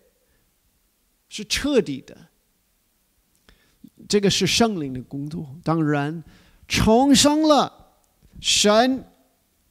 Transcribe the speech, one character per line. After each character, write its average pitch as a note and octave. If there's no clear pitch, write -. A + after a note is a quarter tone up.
是 G#3+
彻 C4+
底 C#3+
的。 -
这 G3+
个 G3
是 -
圣 G#3+
灵 C3+
的 B2
工 C#3+
作。 D3+
当 D#3+
人 D3
重 C4
生 D4
了， C#4+
神 A#3+